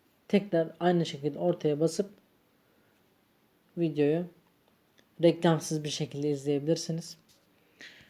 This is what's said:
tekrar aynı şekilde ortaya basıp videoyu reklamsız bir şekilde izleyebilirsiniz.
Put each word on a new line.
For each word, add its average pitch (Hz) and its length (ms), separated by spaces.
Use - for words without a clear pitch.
tekrar 175 520
aynı 175 260
şekilde 143 340
ortaya 170 400
basıp 165 300
videoyu 156 480
reklamsız 165 600
bir 151 60
şekilde 143 400
izleyebilirsiniz. 147 880